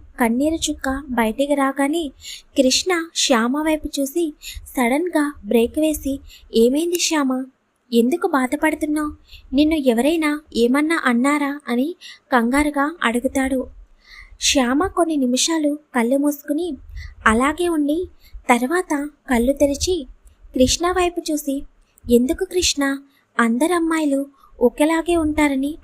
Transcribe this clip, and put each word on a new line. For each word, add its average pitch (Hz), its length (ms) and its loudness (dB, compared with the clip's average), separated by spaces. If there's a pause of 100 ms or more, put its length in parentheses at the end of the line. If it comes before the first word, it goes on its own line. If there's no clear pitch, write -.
(200)
కన్నీరు 285 500 0
చుక్క 277 400 -6
బయటికి 240 440 0
రాగానే 277 540 0 (480)
కృష్ణ 330 580 2
శ్యామ 240 440 2
వైపు 311 420 -2
చూసి 294 340 -2 (320)
సడన్గా 294 640 0 (120)
బ్రేక్ 233 340 0
వేసి, 302 420 -2 (340)
"ఏమైంది 294 440 4
శ్యామ, 269 460 -2 (480)
ఎందుకు 247 340 2
బాధపడుతున్నావు? 302 880 -2 (420)
నిన్ను 302 200 4
ఎవరైనా 294 640 2 (160)
ఏమన్నా 285 480 2
అన్నారా?" 277 640 0
అని 262 260 -2 (380)
కంగారుగా 285 720 2
అడుగుతాడు. 262 640 -2 (760)
శ్యామ 277 460 2
కొన్ని 339 300 0
నిమిషాలు 294 640 0 (180)
కళ్ళు 240 200 2
మూసుకుని 294 600 -2 (500)
అలాగే 294 420 2
ఉండి 320 400 -2 (260)
తర్వాత 294 760 -2 (220)
కళ్ళు 247 220 2
తెరిచి 285 540 -2 (480)
కృష్ణ 269 360 2
వైపు 349 320 -2 (100)
చూసి, 285 300 -4 (480)
"ఎందుకు 254 340 2
కృష్ణ, 277 540 -2 (420)
అందరు 247 340 2
అమ్మాయిలు 311 520 0 (340)
ఒకేలాగే 320 560 2
ఉంటారని 302 680 0